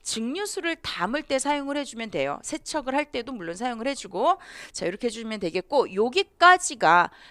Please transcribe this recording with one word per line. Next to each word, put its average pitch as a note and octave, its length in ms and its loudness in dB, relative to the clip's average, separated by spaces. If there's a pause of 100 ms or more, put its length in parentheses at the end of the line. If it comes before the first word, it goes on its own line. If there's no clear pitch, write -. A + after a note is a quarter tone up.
증류수를 E4 760 -4
담을 A3+ 440 -4
때 C#4+ 160 -2
사용을 C#4+ 380 -2
해주면 A#3 360 -8
돼요. C#3+ 320 -2
세척을 - 520 -4
할 D4 80 2
때도 C4 300 -8
물론 E3+ 220 -8
사용을 A#3 340 -4
해주고. C4+ 480 0 (340)
자, - 140 -6
이렇게 G3+ 220 -2
해주면 A3 340 -8
되겠고, F3+ 520 0
여기까지가 A#3+ 1160 4 (200)